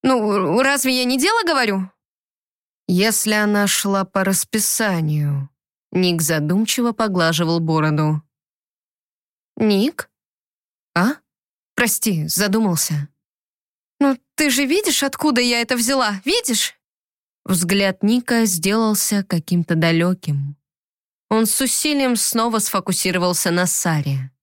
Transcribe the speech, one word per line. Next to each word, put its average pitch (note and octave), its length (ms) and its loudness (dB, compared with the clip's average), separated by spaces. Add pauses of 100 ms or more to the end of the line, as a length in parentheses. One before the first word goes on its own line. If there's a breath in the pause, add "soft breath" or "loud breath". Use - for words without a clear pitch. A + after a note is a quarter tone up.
Ну, G#3+ 580 2
разве C4 380 0
я B3+ 60 0
не C4 120 0
дело G#4 280 2
говорю?" G#3+ 440 0 (960)
"Если G#3 460 0
она G#3 320 2
шла G3 400 0
по F#3+ 180 -2
расписанию", D#3+ 1300 -2 (420)
Ник F3+ 300 0
задумчиво F3 720 0
поглаживал E3+ 680 0
бороду. D#3 600 0 (1400)
"Ник? G#3+ 540 0 (840)
А? G#3+ 200 2 (600)
Прости, F#3 520 -2
задумался". F3+ 840 0 (920)
"Ну, C#4 180 2 (180)
ты D4+ 160 0
же C4+ 140 0
видишь, E4+ 360 0
откуда C4+ 400 0
я A#3+ 200 0
это A#3+ 140 -2
взяла, A#3 480 -2
видишь?" F4 560 -2 (680)
Взгляд F#3+ 540 0
Ника A#3 420 2
сделался G3+ 800 0
каким-то F3 500 -2
далеким. E3 840 0 (760)
Он A3 160 2
с - 140 -2
усилием C4+ 540 0
снова A3+ 440 0
сфокусировался F3+ 880 -2
на F3+ 160 2
Саре. C#3+ 680 -2 (120)